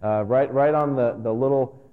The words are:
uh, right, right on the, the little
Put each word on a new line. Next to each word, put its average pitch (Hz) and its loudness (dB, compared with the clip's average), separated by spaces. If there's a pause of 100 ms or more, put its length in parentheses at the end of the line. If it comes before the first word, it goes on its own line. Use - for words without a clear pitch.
uh, 107 0
right, 127 0
right 143 2
on 147 0
the, 120 0
the 110 -2
little 131 -2 (120)